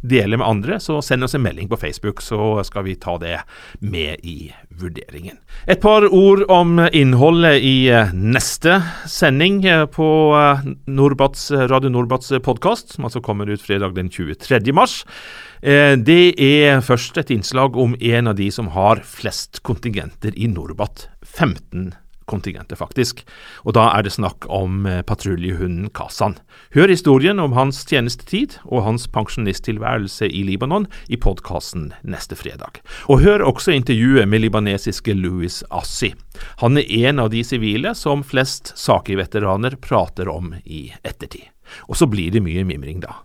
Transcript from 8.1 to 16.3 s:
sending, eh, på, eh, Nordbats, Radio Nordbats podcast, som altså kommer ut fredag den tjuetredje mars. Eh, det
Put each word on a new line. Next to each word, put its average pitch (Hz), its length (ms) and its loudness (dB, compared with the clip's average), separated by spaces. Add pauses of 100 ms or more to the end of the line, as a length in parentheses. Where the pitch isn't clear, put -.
sending, 165 640 2
eh, 160 160 4
på, 156 240 0 (240)
eh, 143 320 4 (240)
Nordbats, 139 640 2 (180)
Radio 131 240 2
Nordbats 123 480 -2
podcast, 135 540 -4
som 135 100 -8
altså 117 160 -8
kommer 104 240 -4
ut 104 160 -6
fredag 98 320 -2
den 92 160 -6
tjuetredje 101 640 -2
mars. 202 320 2 (560)
Eh, 143 340 6
det 165 440 6